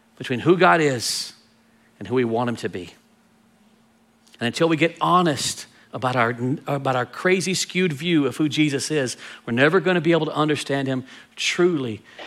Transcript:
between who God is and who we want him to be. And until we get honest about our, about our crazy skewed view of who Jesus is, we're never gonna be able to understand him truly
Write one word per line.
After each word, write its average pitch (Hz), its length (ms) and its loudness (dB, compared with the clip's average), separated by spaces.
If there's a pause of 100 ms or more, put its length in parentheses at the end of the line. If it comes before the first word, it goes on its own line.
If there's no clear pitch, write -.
(180)
between 127 220 -4
who 156 180 4
God 175 240 6
is - 520 -2 (680)
and 101 80 -12
who 120 80 -4
we 117 100 2
want 113 240 0
him 117 80 -4
to 107 120 -6
be. 87 240 -10 (1500)
And 117 80 -2
until 165 200 0
we 165 100 2
get 165 220 0
honest 160 680 2 (260)
about 123 220 -2
our, 120 200 0 (320)
about 135 280 -2
our 123 100 -2
crazy 185 480 0
skewed 180 400 -2
view 156 320 0
of 120 120 -2
who 156 120 0
Jesus 139 420 0
is, 135 240 -2 (300)
we're 117 80 -4
never 156 260 4
gonna 175 220 2
be 165 100 2
able 160 140 2
to 156 80 -6
understand 143 540 -2
him 127 180 -4 (300)
truly 139 680 0 (260)